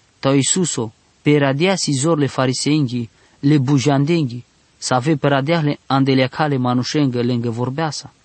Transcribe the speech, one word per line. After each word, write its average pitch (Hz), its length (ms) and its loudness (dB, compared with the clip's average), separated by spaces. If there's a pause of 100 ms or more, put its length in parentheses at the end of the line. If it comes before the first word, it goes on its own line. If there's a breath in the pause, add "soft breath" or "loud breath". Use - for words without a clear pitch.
(200)
ta 135 100 0
o 135 40 4
Iisus 143 420 0
o, 110 160 -6 (300)
pe 147 160 4
radia 147 380 2
si - 160 -4
zorle 147 360 0
fariseinghi, 127 840 -2 (300 soft breath)
le 147 180 4
bujandenghi, 139 880 0 (340)
sa - 200 -2
ve 143 180 0
pe 143 120 -2
radeahle 143 580 0
andeleacale 135 720 0
manușengă 123 680 0
lângă 120 260 -2
vorbeasa. 127 640 -6 (120)